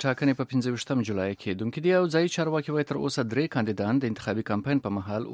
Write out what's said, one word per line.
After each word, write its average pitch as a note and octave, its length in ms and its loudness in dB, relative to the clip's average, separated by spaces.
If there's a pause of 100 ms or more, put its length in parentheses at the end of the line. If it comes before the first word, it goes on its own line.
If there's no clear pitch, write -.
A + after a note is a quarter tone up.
ټاکنې C3+ 400 2
په C3 80 -4
پنځه B2+ 240 0
ویشتم A#2+ 360 -2
جولای G2 200 0
کې G2 160 -6
کېدونکې G#2+ 400 -2
دي F3+ 140 4
او F3+ 160 4
ځایي E3+ 200 4
چارواکي D#3 400 0
وایي، D3 160 0
تر C#3 80 -2
اوسه C#3 320 0
درې C#3+ 240 0
کاندیدان A2 480 2
د A2+ 100 0
انتخابي G#2+ 380 -2
کمپاین C3 360 0
په G2+ 100 -2
مهال G#2 380 -4